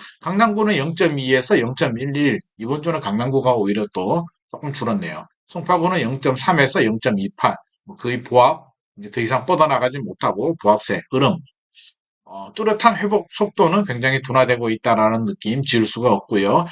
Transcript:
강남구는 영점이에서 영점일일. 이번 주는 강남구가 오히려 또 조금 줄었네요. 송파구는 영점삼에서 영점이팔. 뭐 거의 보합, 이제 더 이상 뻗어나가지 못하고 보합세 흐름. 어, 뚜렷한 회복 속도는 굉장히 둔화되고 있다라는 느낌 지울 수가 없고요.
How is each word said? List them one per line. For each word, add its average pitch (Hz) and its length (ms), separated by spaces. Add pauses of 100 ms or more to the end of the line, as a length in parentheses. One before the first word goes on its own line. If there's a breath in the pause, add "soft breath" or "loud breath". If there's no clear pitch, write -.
(220 loud breath)
강남구는 208 540
영점이에서 139 840
영점일일. 127 800 (180)
이번 135 240
주는 160 180
강남구가 123 540
오히려 104 380
또 127 320 (260)
조금 143 220
줄었네요. 98 540 (220)
송파구는 175 520
영점삼에서 135 840
영점이팔. 107 720 (280)
뭐 101 120
거의 123 260
보합, 123 480 (260)
이제 - 140
더 196 100
이상 131 240
뻗어나가지 143 540
못하고 117 640
보합세 104 480
흐름. 131 260 (880 loud breath)
어, - 300
뚜렷한 214 420
회복 208 360
속도는 202 520
굉장히 131 380
둔화되고 123 480
있다라는 110 560
느낌 113 360
지울 113 240
수가 117 240
없고요. 117 600